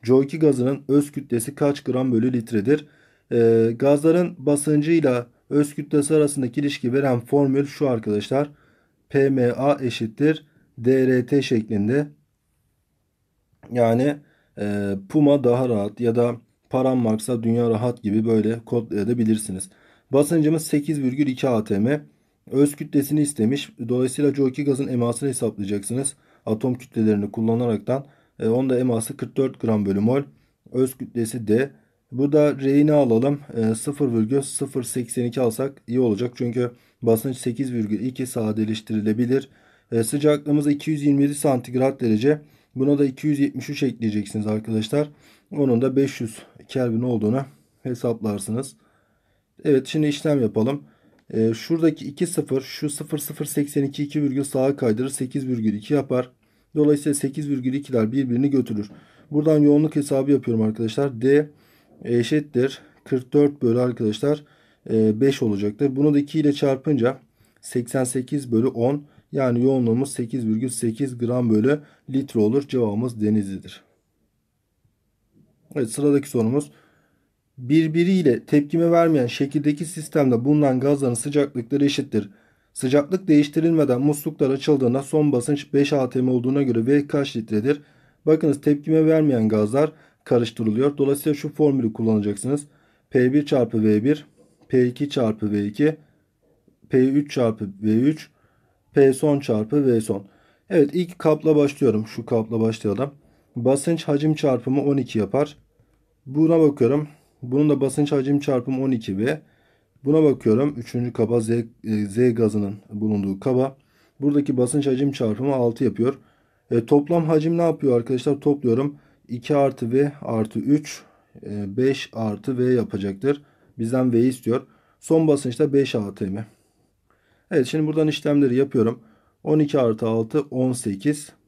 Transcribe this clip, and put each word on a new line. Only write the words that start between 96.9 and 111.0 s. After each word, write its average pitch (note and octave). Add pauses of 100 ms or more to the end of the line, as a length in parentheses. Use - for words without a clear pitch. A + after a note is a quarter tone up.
üç C#3+
çarpı A2 (140)
V G#2+
üç, C#3 (640)
P C#3
son C#3+
çarpı B2
V A#2
son. G2+ (440)
Evet, D3+
ilk F3
kapla D#3
başlıyorum. C#3
Şu A2+
kapla A2+
başlayalım. A2+ (420)
Basınç C#3+
hacim D3+
çarpımı C3+
on C#3+
iki C3
yapar. C3+ (680)
Buna D#3+
bakıyorum. C#3+ (340)
Bunun C#3
da C#3
basınç C#3
hacim C#3+
çarpımı C3
on C3+
iki A2
ve C#3+ (640)
buna D3+
bakıyorum. C#3
Üçüncü A#2+